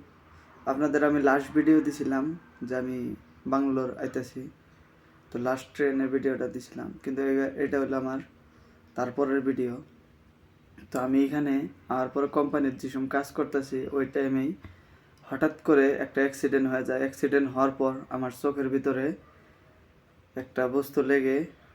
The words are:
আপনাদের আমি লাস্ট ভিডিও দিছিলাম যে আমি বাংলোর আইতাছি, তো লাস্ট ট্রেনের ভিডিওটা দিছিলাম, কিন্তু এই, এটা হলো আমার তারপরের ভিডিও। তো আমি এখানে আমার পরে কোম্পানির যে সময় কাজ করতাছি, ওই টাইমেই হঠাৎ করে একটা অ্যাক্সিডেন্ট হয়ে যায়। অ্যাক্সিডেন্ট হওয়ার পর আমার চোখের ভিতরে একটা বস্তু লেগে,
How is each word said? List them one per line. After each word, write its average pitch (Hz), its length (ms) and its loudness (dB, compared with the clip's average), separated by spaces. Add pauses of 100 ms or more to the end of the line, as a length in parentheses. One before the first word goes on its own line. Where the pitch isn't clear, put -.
(720)
আপনাদের 143 380 2
আমি 147 100 4 (100)
লাস্ট 139 280 2
ভিডিও 156 200 6 (100)
দিছিলাম 135 380 -2 (420)
যে 123 140 -6
আমি 127 340 -6 (380)
বাংলোর 135 500 0
আইতাছি, 131 380 -6 (880)
তো - 60 -8 (120)
লাস্ট 131 280 -2
ট্রেনের 135 400 2
ভিডিওটা 131 400 0
দিছিলাম, 127 340 -12 (140)
কিন্তু 135 160 -4 (100)
এই, 135 60 2 (280)
এটা 143 180 0
হলো 135 220 -2
আমার 131 160 -4 (800)
তারপরের 135 500 0
ভিডিও। 123 260 0 (1200)
তো - 40 -6 (100)
আমি 135 120 2 (100)
এখানে 143 260 0 (380)
আমার 127 220 0
পরে 143 140 0 (100)
কোম্পানির 139 440 2
যে 135 120 -8
সময় 135 240 -4
কাজ 139 100 -2 (100)
করতাছি, 139 400 -2 (200)
ওই 135 80 2 (100)
টাইমেই 135 360 0 (800)
হঠাৎ 143 240 0 (120)
করে 139 180 8 (200)
একটা 135 180 -2
অ্যাক্সিডেন্ট 135 480 2
হয়ে 131 180 -2
যায়। 131 100 0
অ্যাক্সিডেন্ট 135 540 0
হওয়ার 135 260 2
পর 131 140 2 (220)
আমার 127 160 -4 (100)
চোখের 139 320 -2
ভিতরে 135 320 0 (1300)
একটা 127 400 -2
বস্তু 143 260 0
লেগে, 135 440 2 (300)